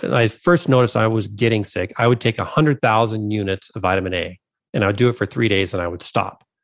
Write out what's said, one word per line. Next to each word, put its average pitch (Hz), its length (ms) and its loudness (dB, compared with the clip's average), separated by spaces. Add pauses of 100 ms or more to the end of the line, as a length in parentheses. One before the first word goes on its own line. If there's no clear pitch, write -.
(140)
I 117 140 4
first - 420 0
noticed 127 260 4
I 110 120 2
was 110 200 0
getting 110 360 0
sick, 92 340 -6
I 117 100 2
would 120 120 4
take 117 200 -2
a 95 60 -4
hundred 151 360 0
thousand 110 500 2
units 98 440 -4
of 104 60 -10
vitamin 92 320 0
A, 90 260 -6 (340)
and 113 100 0
I 98 40 2
would 104 80 0
do 123 140 2
it 117 40 -2
for 107 120 -4
three 117 220 -2
days, 98 260 0
and 92 80 -2
I 87 60 -4
would 85 160 -10
stop. 95 400 -4 (200)